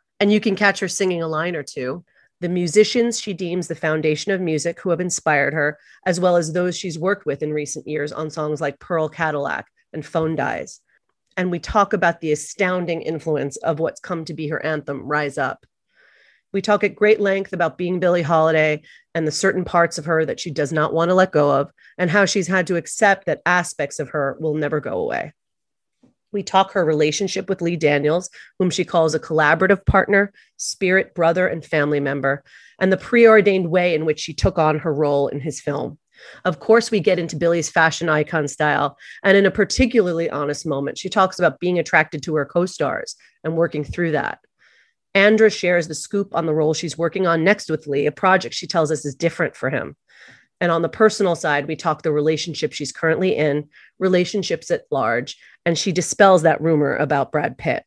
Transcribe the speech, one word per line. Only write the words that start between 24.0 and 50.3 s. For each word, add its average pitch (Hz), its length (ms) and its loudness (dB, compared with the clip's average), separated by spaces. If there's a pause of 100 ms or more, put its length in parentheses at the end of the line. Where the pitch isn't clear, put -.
her 139 320 -2
will 151 140 -2
never 151 260 -2
go 95 160 -6
away. 73 340 -4 (1000)
We 202 100 -4
talk - 300 2
her 190 120 2
relationship 156 640 0
with 185 120 -2
Lee 170 160 -2
Daniels, 151 520 0 (300)
whom 180 100 2
she 175 160 -2
calls 160 280 2
a 156 60 0
collaborative 165 680 2
partner, 196 480 2 (240)
spirit - 560 -2
brother, 170 340 2
and 160 160 -6
family 147 380 0
member, 139 420 -2 (360)
and 190 120 2
the 185 60 2
preordained 208 720 6
way 175 260 2
in 156 100 0
which 151 140 -2
she 160 140 -10
took 185 240 -2
on 156 220 2
her 156 140 -2
role 143 360 2
in 143 120 -6
his 143 200 -8
film. 147 360 -6 (480)
Of 175 140 -2
course, 226 320 4
we 214 80 2
get 180 200 2
into 165 180 -6
Billie's 170 320 0
fashion 165 400 2
icon 151 400 0
style, 143 480 -2 (260)
and 196 140 6
in 196 80 6
a 185 60 4
particularly 190 800 0
honest 147 360 -6
moment, 143 320 -4
she 185 120 -8
talks 190 300 0
about 156 200 2
being 175 200 0
attracted 156 440 0
to 156 120 -4
her 143 100 0
co-stars 175 680 -4 (280)
and 165 140 -4
working 160 260 0
through 170 280 -4
that. - 280 -2 (760)
Andra 214 360 6
shares 175 400 0
the 156 60 -8
scoop 202 380 -6
on 165 120 -2
the 156 80 -2
role 156 200 2
she's 156 240 -8
working 170 300 -2
on 165 160 2
next 202 260 0
with 156 180 -4
Lee, 147 180 -2
a 147 80 0
project 185 420 2
she 175 120 -10
tells 160 260 0
us 151 100 -6
is 143 120 -8
different 165 420 -2
for 131 120 -4
him. - 280 -6 (640)